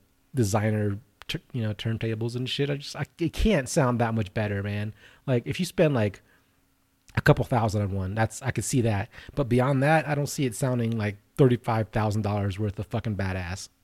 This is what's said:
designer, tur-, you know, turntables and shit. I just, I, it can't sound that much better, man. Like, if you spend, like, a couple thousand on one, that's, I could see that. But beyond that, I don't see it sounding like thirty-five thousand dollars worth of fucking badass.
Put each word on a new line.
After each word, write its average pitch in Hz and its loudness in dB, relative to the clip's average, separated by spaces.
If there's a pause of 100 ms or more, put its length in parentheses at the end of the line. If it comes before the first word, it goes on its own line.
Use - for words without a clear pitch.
(340)
designer, 104 0 (300)
tur-, - -8 (100)
you 123 -4
know, 107 -2
turntables 113 -4
and 123 -4
shit. 143 -2
I 143 -4
just, - -12
I, 123 -4 (140)
it 165 -2
can't 196 2
sound 123 2
that 113 2
much 104 -2
better, 104 -2
man. 104 -4 (320)
Like, 123 2
if 143 -6
you 180 0
spend, 156 2
like, 107 0 (920)
a - 0
couple 131 4
thousand 110 0
on 95 -2
one, 95 -4
that's, 110 0
I - -4
could 120 -4
see 131 0
that. 107 0 (260)
But 139 -2
beyond 127 2
that, 151 4
I 147 -2
don't 143 -2
see 139 -2
it 110 -4
sounding 117 0
like 104 -2 (200)
thirty-five 120 4
thousand 107 0
dollars 101 0
worth 104 -4
of 101 -8
fucking 110 -4
badass. 92 -6 (140)